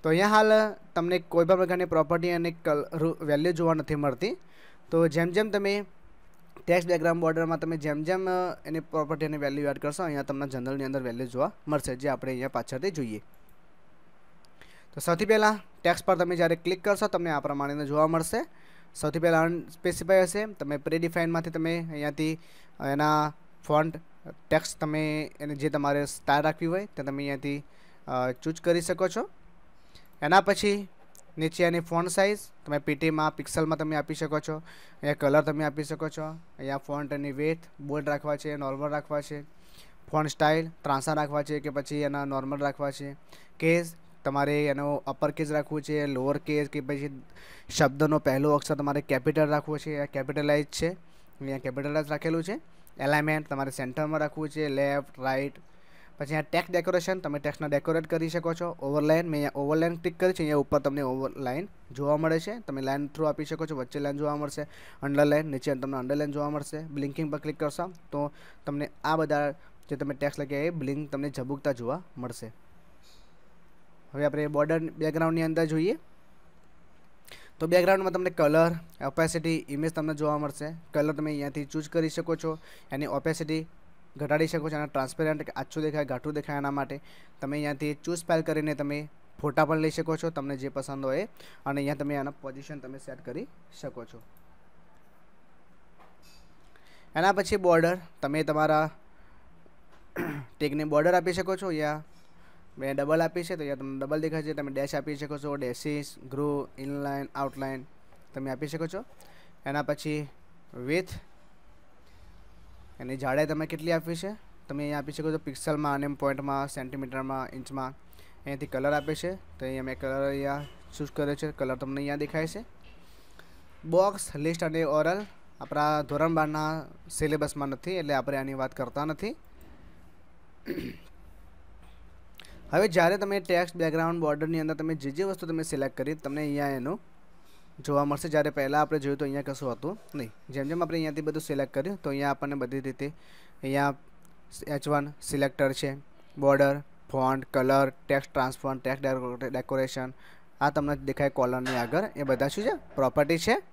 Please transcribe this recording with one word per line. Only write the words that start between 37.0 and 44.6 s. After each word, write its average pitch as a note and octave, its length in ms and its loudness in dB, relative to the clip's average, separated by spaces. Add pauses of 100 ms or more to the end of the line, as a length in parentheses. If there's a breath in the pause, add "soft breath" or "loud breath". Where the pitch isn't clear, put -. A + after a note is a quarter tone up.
એની C#3+ 200 -4
વિડ્થ D#3 300 0 (180)
બોલ્ડ C#3+ 280 -4
રાખવા D3 280 0
છે, D3 200 -6
નોર્મલ C#3 320 -4
રાખવા D3 320 -2
છે, D3 220 -10 (680 loud breath)
ફોન્ટ D3+ 200 4
સ્ટાઇલ D#3+ 400 4 (120)
ત્રાંસા C#3 300 0
રાખવા D3 300 0
છે D3 180 -2
કે D3 100 -6
પછી C#3+ 300 -4
એના C#3+ 240 -2
નોર્મલ C#3 340 -2
રાખવા C#3+ 320 -2
છે, C#3 260 -10 (420 loud breath)
કેસ E3+ 360 4 (300)
તમારે D3 420 2